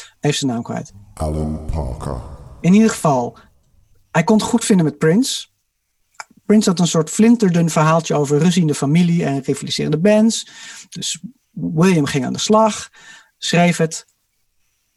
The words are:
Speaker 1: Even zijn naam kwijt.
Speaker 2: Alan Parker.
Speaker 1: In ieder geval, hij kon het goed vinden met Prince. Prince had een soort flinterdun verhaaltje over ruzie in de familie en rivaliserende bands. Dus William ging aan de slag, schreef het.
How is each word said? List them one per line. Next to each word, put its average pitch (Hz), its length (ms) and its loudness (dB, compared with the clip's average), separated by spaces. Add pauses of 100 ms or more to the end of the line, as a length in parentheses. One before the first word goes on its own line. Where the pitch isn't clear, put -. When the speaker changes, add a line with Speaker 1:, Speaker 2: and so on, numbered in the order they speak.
(200)
Speaker 1:
Even 147 180 -2
zijn 135 140 -4
naam 117 120 -6
kwijt. - 300 -10 (200)
Speaker 2:
Alan 78 580 -6
Parker. 67 500 -8 (400)
Speaker 1:
In 170 120 2
ieder 220 160 6
geval, - 480 -2 (760)
hij 160 120 2
kon 220 140 2
het 202 80 -2
goed - 200 -2
vinden 185 200 4
met 143 120 -4
Prince. 185 500 0 (960)
Prince 208 240 4
had 175 100 0
een 170 80 2
soort 160 220 -2
flinterdun 196 600 2
verhaaltje 160 460 0
over 147 220 0
ruzie 175 240 2
in 156 60 2
de 143 60 0
familie 170 520 0
en 139 160 -4
rivaliserende 147 560 -4
bands. 214 520 2 (400)
Dus - 320 -12 (300)
William 165 540 0
ging 135 200 -4
aan - 80 -6
de - 60 -8
slag, 214 500 0 (480)
schreef 170 400 0
het. 160 280 -4 (920)